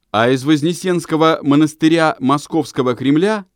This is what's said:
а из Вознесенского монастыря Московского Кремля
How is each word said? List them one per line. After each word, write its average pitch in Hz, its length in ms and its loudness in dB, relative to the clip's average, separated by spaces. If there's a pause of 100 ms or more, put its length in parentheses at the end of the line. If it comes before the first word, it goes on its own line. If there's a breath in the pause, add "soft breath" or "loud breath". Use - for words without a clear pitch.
(120)
а 113 200 2
из 131 120 -2
Вознесенского 160 960 0
монастыря 156 800 2
Московского 135 760 -2
Кремля 170 500 0 (100)